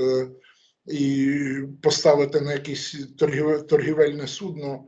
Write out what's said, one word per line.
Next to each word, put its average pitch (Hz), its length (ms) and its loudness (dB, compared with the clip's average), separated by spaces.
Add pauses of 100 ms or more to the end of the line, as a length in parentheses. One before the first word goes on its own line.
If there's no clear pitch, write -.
е, 131 260 0 (580)
і 139 520 0 (460)
поставити 147 580 4
на 143 120 -2
якесь 139 540 -8 (120)
торгіве-, 147 420 0
торгівельне 147 680 2
судно, 147 600 -10